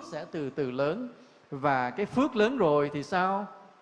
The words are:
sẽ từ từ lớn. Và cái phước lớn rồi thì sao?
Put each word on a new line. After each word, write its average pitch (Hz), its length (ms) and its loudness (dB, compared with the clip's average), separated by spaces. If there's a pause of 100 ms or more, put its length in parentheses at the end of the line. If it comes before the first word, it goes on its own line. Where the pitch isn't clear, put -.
(120)
sẽ 160 180 -8
từ 147 200 -4
từ 131 200 -2
lớn. 151 380 -2 (420)
Và 131 400 0
cái 196 160 -4
phước 262 300 0
lớn 226 220 2
rồi 147 340 4
thì 147 100 -4
sao? 190 440 0 (360)